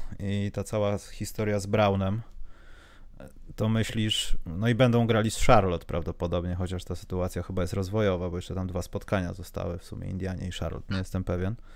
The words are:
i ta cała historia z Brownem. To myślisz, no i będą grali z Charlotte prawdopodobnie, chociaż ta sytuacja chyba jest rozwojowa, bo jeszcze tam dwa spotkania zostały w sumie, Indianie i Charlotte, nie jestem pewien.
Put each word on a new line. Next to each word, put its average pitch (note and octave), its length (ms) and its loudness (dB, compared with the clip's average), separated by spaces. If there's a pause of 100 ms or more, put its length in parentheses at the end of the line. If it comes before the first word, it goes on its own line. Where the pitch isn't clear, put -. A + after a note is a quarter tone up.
(200)
i G2+ 340 -2
ta G2+ 100 -4
cała G2+ 340 0
historia G#2 600 -2
z G2 60 -6
Brownem. G2+ 560 4 (1300)
To A2 140 2
myślisz, A2 760 2
no F2+ 220 -2
i A#2+ 80 4
będą A#2 320 6
grali A2 240 4
z - 140 2
Charlotte F#2+ 400 8
prawdopodobnie, F2 720 -2
chociaż F2+ 280 -4
ta F2+ 120 -6
sytuacja F2+ 480 -4
chyba F#2 180 -4
jest F2+ 120 -2
rozwojowa, F#2+ 560 0
bo E2+ 60 -6
jeszcze F2+ 200 -6
tam F#2 120 -4
dwa F2+ 140 -4
spotkania F#2 520 -4
zostały F2+ 440 -8
w F2 60 -12
sumie, F#2 260 -10
Indianie F#2 380 -4
i F2 40 -6
Charlotte, E2 420 -6
nie G2 40 -2
jestem F#2 260 -4
pewien. F#2 320 -2 (200)